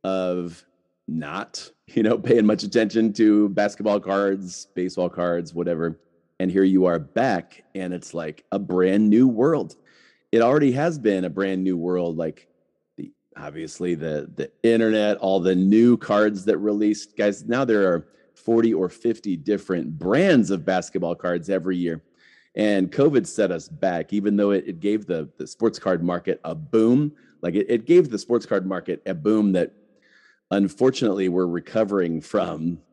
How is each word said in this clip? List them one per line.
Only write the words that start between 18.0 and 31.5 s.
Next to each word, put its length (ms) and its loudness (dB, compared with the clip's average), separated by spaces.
forty 400 2
or 160 -2
fifty 460 -4
different 640 -4
brands 520 2
of 160 -2
basketball 480 -2
cards 340 -4
every 280 -2
year. 260 -4
And 360 0
covid 360 2
set 260 -2
us 160 -8
back, 440 -4
even 240 -2
though 140 2
it, 160 0
it 140 -10
gave 260 -2
the, 320 -6
the 80 -10
sports 320 -2
card 240 -2
market 420 -4
a 100 -8
boom. 580 2
Like, 140 -4
it, 160 -2
it 160 -2
gave 240 4
the 80 -8
sports 260 -2
card 220 -2
market 400 -6
a 80 -6
boom 380 2
that 200 0
unfortunately 800 0
we're 180 0
recovering 720 -2